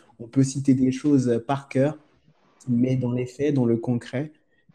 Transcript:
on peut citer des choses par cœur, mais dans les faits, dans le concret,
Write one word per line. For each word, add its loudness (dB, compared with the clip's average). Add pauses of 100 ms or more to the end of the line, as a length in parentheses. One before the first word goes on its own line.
(200)
on -14
peut 2
citer 2
des 2
choses 2
par -4
cœur, 0 (720)
mais 2
dans -2
les -2
faits, -4
dans 2
le 2
concret, -4 (420)